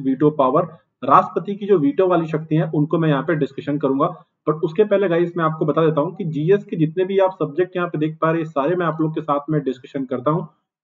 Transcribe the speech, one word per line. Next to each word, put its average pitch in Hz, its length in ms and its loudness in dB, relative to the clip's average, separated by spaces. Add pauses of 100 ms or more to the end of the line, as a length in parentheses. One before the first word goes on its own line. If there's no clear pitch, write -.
veto 135 300 2
power, 139 340 2 (400)
राष्ट्रपति 170 500 2
की 196 120 -10
जो 196 120 4
veto 147 300 2
वाली 170 180 2
शक्ति 156 300 -2
है 160 140 0
उनको 156 280 0
मैं 160 100 2
यहाँ 156 140 2
पे 170 120 0
discussion 143 440 -4
करूंगा। 139 300 0 (380)
But 156 180 0
उसके 196 200 2
पहले 202 240 2
guys, 170 280 0
मैं 170 80 0
आपको 156 200 -2
बता 156 220 2
देता 156 140 2
हूँ 165 160 -2
कि 208 100 -6
जीएस 160 380 0
के - 120 -8
जितने 160 280 0
भी 190 140 0
आप 185 200 2
subject 160 380 -4
यहाँ 175 120 -2
पे 165 100 -6
देख 156 220 -4
पा 160 100 2
रहे 165 120 0
हैं, 156 60 -8
सारे 156 280 -2
मैं 175 100 0
आप 156 140 -2
लोग 156 140 -2
के 156 80 -6
साथ 143 280 -4
में 151 120 0
discussion 135 420 -6
करता 127 260 -4
हूँ। 170 160 -2 (380)